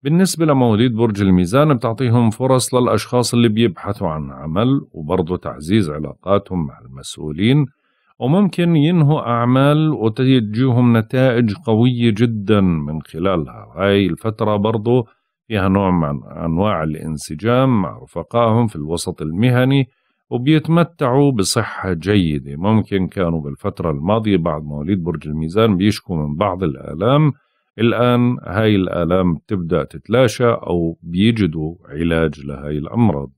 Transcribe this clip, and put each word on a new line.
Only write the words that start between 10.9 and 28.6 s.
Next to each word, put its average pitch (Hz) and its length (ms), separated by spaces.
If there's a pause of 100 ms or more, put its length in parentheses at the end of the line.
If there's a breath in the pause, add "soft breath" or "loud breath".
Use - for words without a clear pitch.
نتائج 120 560 (120)
قوية 117 520
جدًا 107 440
من 78 400
خلالها. 82 760
هاي 101 300
الفترة 107 500
برضو 113 520 (400 soft breath)
فيها 101 200
نوع 95 240
من 73 280 (260)
أنواع 85 380
الانسجام 90 1000
مع - 220
رفقائهم 113 640
في 104 80
الوسط 80 460
المهني، 123 680 (420)
وبيتمتعوا 147 1000
بصحة 98 640
جيدة. 78 600
ممكن 98 520
كانوا 82 340
بالفترة 82 500
الماضية 98 460
بعض 80 260
مواليد 76 400
برج 80 240
الميزان 85 500
بيشكوا 98 400
من 73 180
بعض 92 280
الآلام، 85 680 (480 soft breath)
الآن 120 640
هاي 107 320